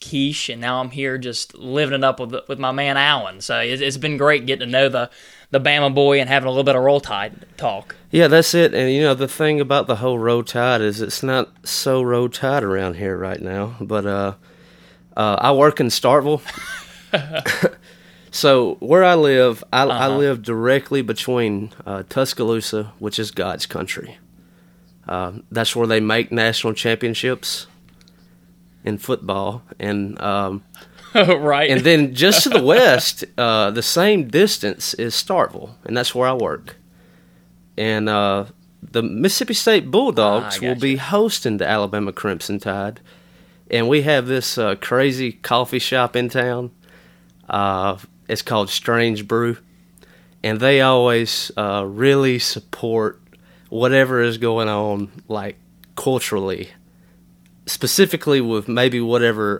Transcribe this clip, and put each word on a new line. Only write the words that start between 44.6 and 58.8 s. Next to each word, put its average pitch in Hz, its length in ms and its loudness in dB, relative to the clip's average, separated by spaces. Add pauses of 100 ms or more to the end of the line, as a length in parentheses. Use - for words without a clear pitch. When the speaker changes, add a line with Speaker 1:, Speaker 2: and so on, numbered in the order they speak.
Speaker 2:
crazy 127 560 0
coffee 123 480 -2
shop 123 360 0
in 123 140 0
town. 123 400 -2 (800)
Uh, 98 480 -2 (300)
it's 113 160 -4
called 104 260 0
Strange 117 580 -2
Brew. 117 300 -2 (840)
And 110 160 -2
they 135 220 4
always, 123 760 2
uh, 101 260 -2
really 127 540 2
support 113 840 -4 (500)
whatever 127 520 4
is 117 160 0
going 113 320 0
on, 104 400 -4 (180)
like, 104 280 -8 (400)
culturally, 104 760 -2 (960)
specifically 147 720 0
with 113 280 -2
maybe 123 340 0